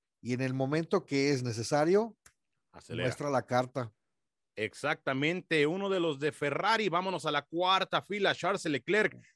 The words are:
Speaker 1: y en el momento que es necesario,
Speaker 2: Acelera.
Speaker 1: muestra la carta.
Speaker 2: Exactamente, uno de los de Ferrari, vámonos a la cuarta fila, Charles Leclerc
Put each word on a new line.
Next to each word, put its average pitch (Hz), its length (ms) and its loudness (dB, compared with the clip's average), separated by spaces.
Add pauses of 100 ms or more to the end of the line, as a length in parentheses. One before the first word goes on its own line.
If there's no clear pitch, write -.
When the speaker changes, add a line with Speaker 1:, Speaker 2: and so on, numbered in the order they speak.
(200)
Speaker 1:
y 113 140 -4
en 123 60 0
el 131 120 0
momento 156 540 0
que 139 240 2
es 127 140 0
necesario, 151 720 2 (560)
Speaker 2:
Acelera. - 360 -6
Speaker 1:
muestra 143 220 -4
la 127 160 0
carta. 123 460 -2 (640)
Speaker 2:
Exactamente, 147 1080 0
uno 190 240 -2
de 190 100 0
los 156 180 0
de 143 140 -2
Ferrari, 190 560 0
vámonos 175 380 -2
a 151 40 -2
la 143 120 0
cuarta 180 580 0
fila, 190 340 -2
Charles 180 300 -2
Leclerc 165 500 0 (220)